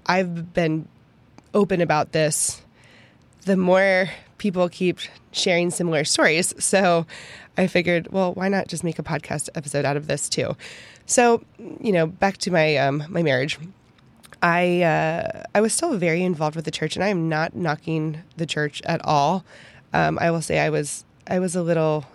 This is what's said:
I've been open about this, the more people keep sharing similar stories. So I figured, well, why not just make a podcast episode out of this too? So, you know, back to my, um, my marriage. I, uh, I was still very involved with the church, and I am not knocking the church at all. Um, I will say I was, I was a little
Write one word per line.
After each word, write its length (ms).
I've 460
been 360
open 260
about 300
this, 500
the 120
more 540
people 300
keep 320
sharing 380
similar 340
stories. 500
So 400
I 100
figured, 460
well, 220
why 140
not 200
just 160
make 160
a 20
podcast 540
episode 280
out 120
of 100
this 220
too? 280
So, 360
you 100
know, 160
back 320
to 140
my, 240
um, 320
my 140
marriage. 360
I, 420
uh, 600
I 40
was 120
still 240
very 260
involved 320
with 120
the 40
church, 240
and 100
I 40
am 200
not 280
knocking 680
the 100
church 360
at 220
all. 400
Um, 280
I 100
will 120
say 180
I 100
was, 340
I 140
was 160
a 60
little 520